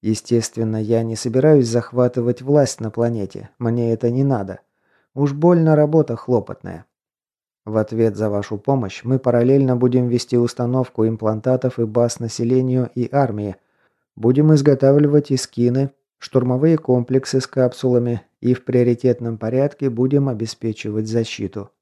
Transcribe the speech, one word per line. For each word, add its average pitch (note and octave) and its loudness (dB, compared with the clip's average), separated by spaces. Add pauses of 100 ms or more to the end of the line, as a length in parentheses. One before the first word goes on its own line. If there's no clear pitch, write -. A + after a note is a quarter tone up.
Естественно, A2 -2
я A2+ 0
не A2+ -8
собираюсь C3 2
захватывать A#2+ -2
власть C#3 0
на A2 -6
планете, A2+ -6
мне A#2 -2
это A#2 0
не C3 0
надо. G2+ -4 (540)
Уж C#3 -2
больно D#3+ 4
работа D3+ 2
хлопотная. F#2+ -6 (800)
В G#2+ -4
ответ A2 0
за G#2+ -2
вашу G2+ -6
помощь A#2+ -4
мы B2+ 0
параллельно B2+ 2
будем B2 2
вести A#2+ 0
установку A#2+ -2
имплантатов A2+ -2
и A#2 2
баз A#2 -2
населению B2+ 0
и B2 -4
армии. G#2 -2 (580)
Будем C3+ 4
изготавливать C#3+ 4
и C3+ 0
скины, B2+ -2 (260)
штурмовые C3 2
комплексы C3 0
с B2+ -6
капсулами B2 0 (180)
и B2 2
в - -14
приоритетном A#2+ 0
порядке C3 -2
будем C3+ 0
обеспечивать A2 -6
защиту. A2 -6 (120)